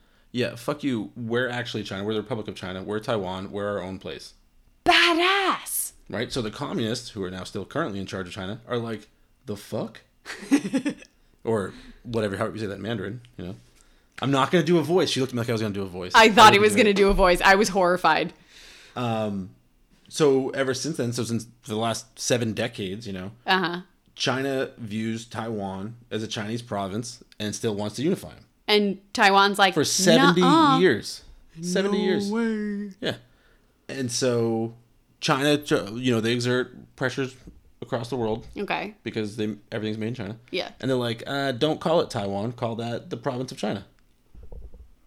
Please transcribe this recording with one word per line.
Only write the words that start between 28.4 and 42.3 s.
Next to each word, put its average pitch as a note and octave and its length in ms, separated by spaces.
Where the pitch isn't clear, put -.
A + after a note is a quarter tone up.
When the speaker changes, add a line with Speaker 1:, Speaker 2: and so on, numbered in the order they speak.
Speaker 2:
And G3+ 300
Taiwan's G3 440
like, F#3+ 160
Speaker 1:
For D3 100
seventy E3+ 580
Speaker 2:
"Nuh-uh." D4 380
Speaker 1:
years. D3 420
Seventy F#3+ 360
Speaker 2:
No G#3 60
Speaker 1:
years. G3+ 260
Speaker 2:
way. G#3 720
Speaker 1:
Yeah. - 160
And C3 240
so A#2 600
China, D3 380
tr-, C3 360
you B2+ 180
know, A2+ 80
they A2+ 120
exert B2 640
pressures B2+ 380
across A#2 280
the C#3 60
world A2+ 300
Speaker 2:
Okay. F#3+ 460
Speaker 1:
because A2 340
they, G#2+ 200
everything's G#2+ 260
made A2 100
in A#2+ 60
China. G#2 220
Speaker 2:
Yeah. - 200
Speaker 1:
And B2+ 100
they're C3 80
like, A#2 280
"Uh, C#3 260
don't D3 280
call E3 200
it - 100
Taiwan. G2+ 420